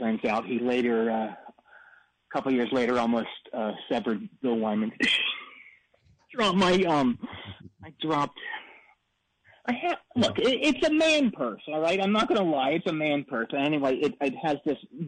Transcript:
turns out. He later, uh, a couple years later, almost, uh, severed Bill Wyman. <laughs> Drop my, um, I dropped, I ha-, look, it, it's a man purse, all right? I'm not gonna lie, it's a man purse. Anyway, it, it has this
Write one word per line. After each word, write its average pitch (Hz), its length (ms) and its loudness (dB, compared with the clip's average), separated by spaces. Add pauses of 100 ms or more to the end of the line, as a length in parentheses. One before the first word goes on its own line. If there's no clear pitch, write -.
turns 113 260 -2
out. 113 220 0
He 123 120 -2
later, 120 520 2
uh, 110 220 -2
a - 1000 -20
couple 135 180 -2
years 120 200 2
later, 123 260 2
almost, 117 300 0 (280)
uh, 107 180 -2 (180)
severed 110 360 -2 (140)
Bill 120 160 0
Wyman. 107 400 0
<laughs> - 1400 -6
Drop 202 220 0
my, 185 280 6
um, 143 340 2 (640)
I 156 80 -18 (100)
dropped, 151 380 -2 (1300)
I 247 60 -2
ha-, 339 240 -2 (180)
look, - 220 2
it, 262 240 2
it's 311 260 2
a 302 60 4
man 311 380 4
purse, 117 360 -6
all 156 120 -4
right? 170 200 2
I'm 196 120 2
not 214 160 2
gonna 208 200 2
lie, 139 240 2
it's 170 160 -2
a 175 60 -2
man 147 340 0
purse. 113 200 -4 (100)
Anyway, 139 380 2
it, 135 260 0
it 139 220 -2
has 147 200 0
this 143 140 -2 (300)